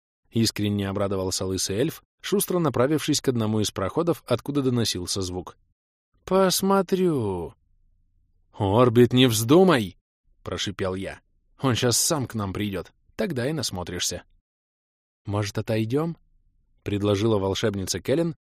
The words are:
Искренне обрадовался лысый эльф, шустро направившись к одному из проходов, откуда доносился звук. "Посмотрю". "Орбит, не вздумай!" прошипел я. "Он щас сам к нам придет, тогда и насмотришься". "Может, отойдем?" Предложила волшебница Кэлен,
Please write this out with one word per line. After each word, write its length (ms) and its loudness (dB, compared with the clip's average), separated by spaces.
Искренне 580 0
обрадовался 560 -2
лысый 320 -4
эльф, 260 -4
шустро 380 -2
направившись 640 0
к 80 -4
одному 320 0
из 100 -2
проходов, 560 -2
откуда 340 -2
доносился 600 -2
звук. 360 -8
"Посмотрю". 1300 2
"Орбит, 560 6
не 140 6
вздумай!" 680 4
прошипел 500 -6
я. 260 -8
"Он 160 0
щас 220 0
сам 300 0
к 80 -10
нам 180 -4
придет, 380 -6
тогда 340 -4
и 40 -4
насмотришься". 720 -6
"Может, 320 -4
отойдем?" 600 -2
Предложила 540 2
волшебница 640 -2
Кэлен, 360 0